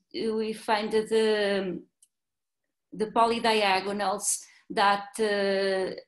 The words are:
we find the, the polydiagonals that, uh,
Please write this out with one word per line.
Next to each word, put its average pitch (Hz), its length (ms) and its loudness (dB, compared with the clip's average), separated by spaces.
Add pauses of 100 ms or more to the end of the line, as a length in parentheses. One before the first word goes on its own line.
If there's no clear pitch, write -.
(120)
we 220 400 -4
find 214 380 -2
the, 208 880 0 (1120)
the 208 140 -4
polydiagonals 208 1400 0 (260)
that, 202 380 2 (100)
uh, 196 760 0 (140)